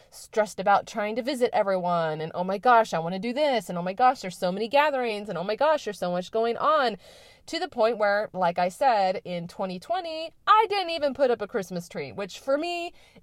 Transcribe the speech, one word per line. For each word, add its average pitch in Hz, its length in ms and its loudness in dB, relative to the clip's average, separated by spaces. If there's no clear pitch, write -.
stressed - 480 -4
about 196 300 4
trying 214 280 -4
to 247 60 -4
visit 247 300 0
everyone, 175 680 0
and, 156 140 -6
"Oh 180 100 -4
my 190 140 -4
gosh, 233 340 6
I 175 60 0
wanna 170 220 -4
do 233 120 -4
this," 262 360 0
and, 180 100 -6
"Oh 170 40 -4
my 185 100 -4
gosh, 254 280 4
there's 180 180 -10
so 185 120 0
many 202 160 -4
gatherings," 247 600 0
and, 175 100 -6
"Oh 170 60 -4
my 214 120 -2
gosh, 302 280 2
there's - 140 -6
so 180 120 -2
much 180 220 -4
going 226 240 0
on," 269 400 2
to 330 120 -6
the 349 100 -4
point 226 300 0
where, 208 340 0
like 175 260 0
I 180 100 2
said, 196 560 2
in 175 240 -6
twenty 185 300 -6
twenty, 330 540 -6
I 427 220 6
didn't 381 220 -2
even 294 220 0
put 254 180 2
up 233 120 0
a 202 40 -4
Christmas 180 420 -6
tree, 139 240 -8
which - 260 -10
for 269 180 0
me 339 360 -6